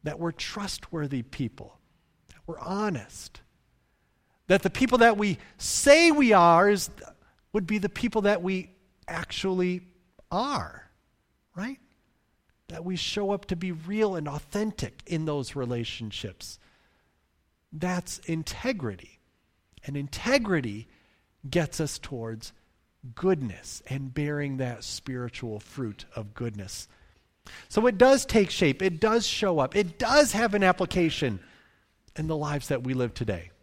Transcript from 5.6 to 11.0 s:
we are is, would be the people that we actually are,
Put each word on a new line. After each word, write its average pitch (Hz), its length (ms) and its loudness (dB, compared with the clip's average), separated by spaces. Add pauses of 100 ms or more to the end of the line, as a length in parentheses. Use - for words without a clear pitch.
we 285 220 6
are 175 380 8
is, 202 200 0 (640)
would 202 160 -2
be 214 120 -2
the 190 100 -2
people 233 320 -2
that 202 200 2
we 185 300 -4 (380)
actually 180 720 -2 (500)
are, 208 580 -4 (640)